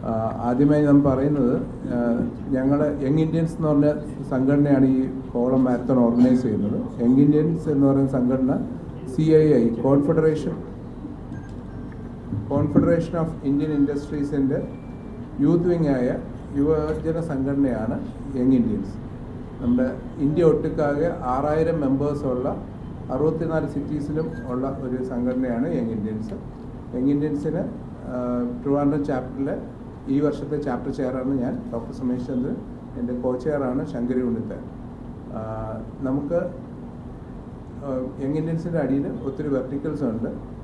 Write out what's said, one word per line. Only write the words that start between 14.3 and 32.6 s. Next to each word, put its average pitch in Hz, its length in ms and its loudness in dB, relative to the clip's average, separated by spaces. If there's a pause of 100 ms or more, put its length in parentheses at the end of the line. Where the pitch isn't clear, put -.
യൂത്ത് 170 280 6
വിങ് 165 200 2
ആയ 131 280 2 (400)
യുവജന 156 640 0
സംഘടനയാണ് 135 800 0 (380)
യങ് 127 160 4
ഇന്ത്യൻസ്. 107 400 2 (680)
നമ്മുടെ 123 320 2 (220)
ഇന്ത്യ 156 260 2
ഒട്ടുക്കാകെ 147 800 2
ആറായിരം 151 580 2
മെമ്പേഴ്സുള്ള 135 840 0 (480)
അറുപത്തിനാല് 156 560 0
സിറ്റീസിലും 147 640 -4 (160)
ഉള്ള 131 340 -4
ഒരു 127 220 -4
സംഘടനയാണ് 123 640 -2
യങ് 123 240 0
ഇന്ത്യൻസ്. 107 420 -4 (640)
യങ് 131 140 2
ഇന്ത്യൻസിന്, 147 500 0 (460)
ആ, 127 120 -6 (460)
ട്രിവാൻഡ്രം 143 420 2
ചാപ്റ്ററിലെ 139 520 -2 (500)
ഈ 139 120 2
വർഷത്തെ 143 420 -2
ചാപ്റ്റർ 135 300 -4
ചെയറാണ് 131 500 -2
ഞാൻ, 135 200 -2 (120)
ഡോക്ടർ 117 200 -6
സുമേഷ് 123 340 -2
ചന്ദ്രൻ. 131 280 -2 (440)